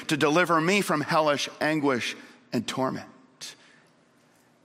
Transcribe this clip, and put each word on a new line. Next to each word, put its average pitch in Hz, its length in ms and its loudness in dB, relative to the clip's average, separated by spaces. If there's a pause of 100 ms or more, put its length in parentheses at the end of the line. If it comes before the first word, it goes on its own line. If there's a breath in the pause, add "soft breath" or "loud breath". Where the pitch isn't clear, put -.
to 156 100 0
deliver 160 420 4
me 190 220 2
from 165 180 -2
hellish 151 480 0 (140)
anguish 143 560 0 (340 loud breath)
and 120 160 -2
torment. - 880 -8 (1080 soft breath)